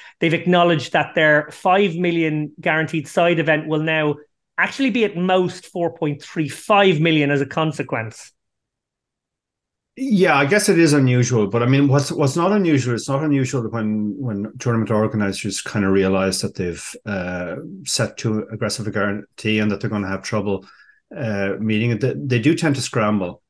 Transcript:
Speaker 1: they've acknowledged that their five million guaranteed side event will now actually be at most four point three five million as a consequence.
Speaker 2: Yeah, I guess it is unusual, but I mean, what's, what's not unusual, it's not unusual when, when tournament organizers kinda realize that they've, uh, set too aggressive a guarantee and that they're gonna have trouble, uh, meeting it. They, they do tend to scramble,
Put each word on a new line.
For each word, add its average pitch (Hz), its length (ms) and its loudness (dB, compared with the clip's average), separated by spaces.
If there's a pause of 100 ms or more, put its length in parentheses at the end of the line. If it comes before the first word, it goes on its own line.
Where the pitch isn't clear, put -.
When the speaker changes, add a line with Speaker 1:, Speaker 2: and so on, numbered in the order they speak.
(180)
Speaker 1:
they've 165 160 2
acknowledged 175 600 2
that 151 200 0
their 151 380 4
five 190 420 2
million 160 680 -2
guaranteed 156 460 -2
side 175 320 2
event 151 300 0
will 156 160 -2
now 156 320 0 (420)
actually 247 320 -2
be 220 140 0
at 202 120 -2
most 185 500 0
four 170 300 -6
point 147 240 -4
three 156 280 -6
five 196 500 4
million 151 320 2
as 143 100 2
a 139 60 -2
consequence. 139 880 -4 (1600)
Speaker 2:
Yeah, 185 420 2
I 143 80 4
guess 202 240 2
it 170 100 4
is 165 140 6
unusual, 123 540 4
but 117 160 0
I 120 40 2
mean, 139 220 4
what's, 139 240 2
what's 143 240 0
not 175 160 4
unusual, 147 420 2
it's 110 140 -6
not 139 140 -2
unusual 135 480 0
when, 107 480 -2
when 110 400 -6
tournament 113 320 -2
organizers 107 720 -2
kinda 101 260 0
realize 95 540 2
that - 120 -6
they've, 87 420 -8 (100)
uh, 90 500 -6 (280)
set - 340 -4
too 107 340 -4
aggressive 104 340 -6
a 107 40 -6
guarantee 107 720 -2
and 107 100 2
that 98 100 -4
they're 117 80 -4
gonna 101 200 -4
have 95 140 -6
trouble, 101 440 -4 (500)
uh, 101 440 -4
meeting 110 320 0
it. 104 80 -2
They, 131 140 -2
they 135 260 -2
do 147 140 2
tend 160 200 0
to 120 80 -4
scramble, 104 680 -2